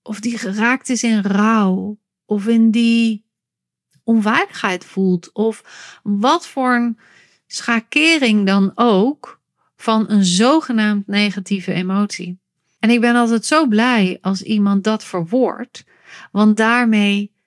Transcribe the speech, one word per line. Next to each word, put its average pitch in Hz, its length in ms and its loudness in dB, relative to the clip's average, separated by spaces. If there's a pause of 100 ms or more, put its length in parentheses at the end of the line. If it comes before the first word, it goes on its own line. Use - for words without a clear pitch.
Of 208 180 -10
die 233 180 -6
geraakt 233 520 -2
is 240 140 -2
in 220 180 2
rouw. 202 760 0 (260)
Of 208 220 -4
in 226 240 4
die 226 540 0 (760)
onveiligheid 226 840 -2
voelt. 185 460 -2
Of 220 320 -4 (400)
wat 220 440 0
voor 254 260 -2
een 240 260 -2 (480)
schakering 240 960 0
dan 196 300 2
ook 233 640 0 (340)
van 220 340 -2
een 202 160 4
zogenaamd 214 800 0
negatieve 196 680 -2
emotie. 185 640 -4 (460)
En 220 60 2
ik 240 80 2
ben 240 160 2
altijd 233 300 0
zo 311 220 2
blij 214 540 2
als 190 200 -4
iemand 202 420 0
dat 214 200 -2
verwoordt. 196 800 -4 (460)
Want 214 260 2
daarmee 214 760 0 (160)